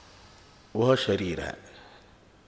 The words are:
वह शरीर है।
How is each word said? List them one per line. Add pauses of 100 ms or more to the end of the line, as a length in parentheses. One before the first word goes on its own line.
(760)
वह
शरीर
है। (920)